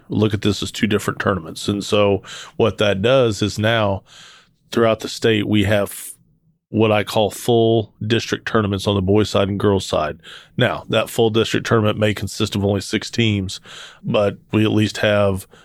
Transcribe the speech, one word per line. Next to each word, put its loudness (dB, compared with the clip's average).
look 0
at -2
this 0
as -8
two -2
different -2
tournaments. -4
And -2
so 2
what 2
that 2
does 2
is -2
now 0
throughout 2
the -10
state, 0
we 2
have -2
what 2
I 2
call 0
full 2
district -2
tournaments -2
on 2
the 0
boys' 4
side 0
and -4
girls' 2
side. -2
Now, 0
that 0
full 2
district 0
tournament 2
may 0
consist -4
of 0
only 0
six -6
teams, -2
but 0
we 2
at 0
least 0
have 0